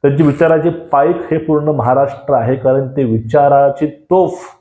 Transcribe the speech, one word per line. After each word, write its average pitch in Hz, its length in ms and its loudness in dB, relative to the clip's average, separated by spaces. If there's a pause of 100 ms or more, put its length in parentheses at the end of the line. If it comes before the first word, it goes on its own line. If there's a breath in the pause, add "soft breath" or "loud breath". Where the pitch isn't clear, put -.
त्यांची 143 200 2
विचाराची 151 480 2
पाईक 151 460 -2
हे 156 220 -4
पूर्ण 151 300 -2
महाराष्ट्र 135 680 -2
आहे, 123 220 0
कारण 131 320 0
ते 135 160 -2
विचाराची 139 840 2
तोफ, 180 520 -2 (220)